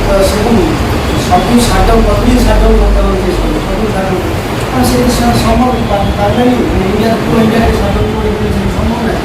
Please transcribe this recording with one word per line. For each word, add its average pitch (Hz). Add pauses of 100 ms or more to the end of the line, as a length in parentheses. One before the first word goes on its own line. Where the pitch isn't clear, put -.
তো - (180)
সেরকম 208 (680)
সব -
দিন 240
শাটডাউন, 226
কতদিন 247
শাটডাউন 220
করতে 208
হবে, 196
শেষ 180
করবে, 156
কতদিন -
শাটডাউন 185
করবে? - (300)
কারণ 254
সেটা 247
সম-, 240
সম্ভব 233 (180)
পা-, 202
পারবে 208
না, 247 (160)
মানে 190
ইন্ডিয়া, 214 (120)
পুরো 226
ইন্ডিয়াকে 233
শাটডাউন 208
করে 214
দিলে 208
সেটা 196
সম্ভব 226
নয়। 180